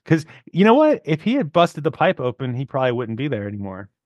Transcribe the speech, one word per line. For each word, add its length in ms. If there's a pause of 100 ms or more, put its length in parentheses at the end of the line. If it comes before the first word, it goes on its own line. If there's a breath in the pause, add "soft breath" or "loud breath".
'cause 200 (260 loud breath)
you 140
know 80
what? 320
If 160
he 140
had 180
busted 300
the 80
pipe 280
open, 360
he 100
probably 280
wouldn't 240
be 100
there 200
anymore. 420 (160)